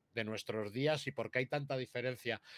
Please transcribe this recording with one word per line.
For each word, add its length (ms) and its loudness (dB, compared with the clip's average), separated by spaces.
de 120 0
nuestros 480 -2
días, 340 2
y 60 -2
por 180 -2
qué 80 2
hay 80 4
tanta 300 0
diferencia 680 0